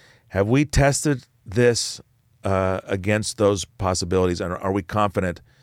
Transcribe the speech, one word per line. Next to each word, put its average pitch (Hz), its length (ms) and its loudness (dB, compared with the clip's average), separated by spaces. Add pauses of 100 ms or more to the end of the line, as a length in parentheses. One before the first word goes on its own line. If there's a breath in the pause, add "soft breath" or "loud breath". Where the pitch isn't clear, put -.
(300 soft breath)
Have 98 180 0
we 135 160 4
tested 143 640 0 (200)
this, 117 540 0 (460)
uh, 95 400 0
against 104 520 -2
those 101 280 2
possibilities, 92 760 0
and 87 120 -6
are 95 180 -4
we 98 100 0
confident 95 600 -2 (220 soft breath)